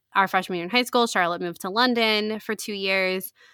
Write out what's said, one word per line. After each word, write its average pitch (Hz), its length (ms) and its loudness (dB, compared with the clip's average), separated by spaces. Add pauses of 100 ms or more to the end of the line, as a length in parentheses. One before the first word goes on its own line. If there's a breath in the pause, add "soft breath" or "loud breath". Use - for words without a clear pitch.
(160)
our 190 120 4
freshman 185 300 0
year 170 80 -4
in 175 60 -6
high 247 120 2
school, 240 240 2
Charlotte 175 340 0
moved 170 200 -6
to 190 80 -8
London 220 720 2
for 220 160 -6
two - 180 -8
years. 190 580 -2 (220 soft breath)